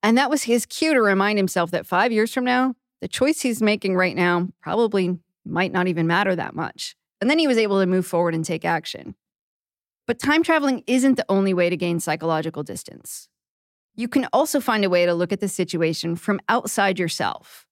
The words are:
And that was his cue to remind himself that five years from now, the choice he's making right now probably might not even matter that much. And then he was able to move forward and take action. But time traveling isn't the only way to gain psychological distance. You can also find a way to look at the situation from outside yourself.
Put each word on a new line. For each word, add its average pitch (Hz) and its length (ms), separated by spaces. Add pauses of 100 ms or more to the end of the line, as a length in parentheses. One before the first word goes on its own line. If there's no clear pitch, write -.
And 226 140
that 277 120
was 294 140
his 233 220
cue 320 280
to 254 80
remind 202 380
himself 175 320
that 180 140
five 202 260
years 220 220
from 247 120
now, 254 300 (260)
the 185 60
choice 285 340
he's 233 200
making 208 340
right 180 200
now 175 340 (120)
probably 190 580 (260)
might 180 260
not 180 160
even 165 200
matter 185 280
that - 200
much. - 400 (260)
And 220 80
then 311 100
he 320 80
was 247 100
able 202 220
to 190 60
move 185 200
forward 170 300
and 160 80
take 160 220
action. 165 500 (920)
But 240 140
time 302 240
traveling 277 440
isn't 254 280
the - 140
only 196 240
way 175 160
to 175 80
gain 170 220
psychological 160 640
distance. - 680 (680)
You 233 120
can 247 240
also 294 280
find 214 260
a 190 40
way 175 160
to 175 80
look 175 180
at 196 80
the 208 80
situation 170 680
from 196 320
outside 196 520
yourself. - 720